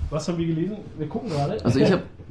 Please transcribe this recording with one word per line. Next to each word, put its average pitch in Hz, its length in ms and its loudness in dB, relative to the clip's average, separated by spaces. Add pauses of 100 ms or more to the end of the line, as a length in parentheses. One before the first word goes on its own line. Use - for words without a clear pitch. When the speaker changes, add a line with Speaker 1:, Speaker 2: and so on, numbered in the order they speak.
Speaker 1:
was 156 200 -4
haben 165 80 0
wir 170 100 0
gelesen? 175 300 -2 (200)
Wir 151 120 -4
gucken 233 200 -4
gerade. 147 360 -2
Speaker 2:
Also 120 140 4
ich 185 120 8
hab, - 120 4 (280)